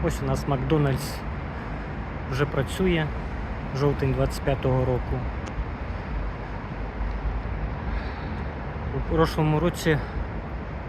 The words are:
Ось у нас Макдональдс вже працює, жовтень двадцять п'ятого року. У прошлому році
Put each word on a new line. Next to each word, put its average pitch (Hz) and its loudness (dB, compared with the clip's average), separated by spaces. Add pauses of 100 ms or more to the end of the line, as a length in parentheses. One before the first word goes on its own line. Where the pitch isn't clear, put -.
Ось 160 0
у 135 0
нас 135 2
Макдональдс 139 2 (1160)
вже 135 4
працює, 160 2 (680)
жовтень 139 4
двадцять 131 2
п'ятого 131 4
року. 127 0 (3750)
У 131 0
прошлому 156 4
році 165 4 (920)